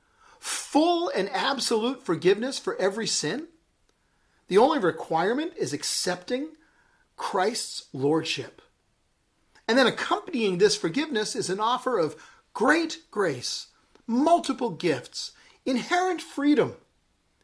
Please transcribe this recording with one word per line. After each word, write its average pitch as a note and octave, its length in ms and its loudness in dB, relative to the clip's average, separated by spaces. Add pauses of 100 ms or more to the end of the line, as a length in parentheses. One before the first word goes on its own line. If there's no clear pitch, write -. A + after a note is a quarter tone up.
(400)
Full E4+ 720 0
and G3 200 -2
absolute B3 760 -2
forgiveness G3 540 0
for - 180 -4
every G3 300 -2
sin. A#3 400 -4 (1000)
The F#3 100 2
only C#4 220 6
requirement G3 760 0
is C3+ 160 -4
accepting F#3 760 -4 (680)
Christ's - 760 -2
lordship. C#3+ 680 -2 (1080)
And A3+ 100 4
then C4 100 6
accompanying A#3+ 680 -2
this G3 200 6
forgiveness G#3+ 580 -2
is G3 140 -4
an F#3+ 100 -4
offer A#3+ 380 0
of D#3+ 180 0 (380)
great D#4 460 2 (100)
grace, D#3+ 580 -4 (380)
multiple C4+ 640 2
gifts, - 600 -4 (340)
inherent E4+ 560 0
freedom, C4 540 2 (680)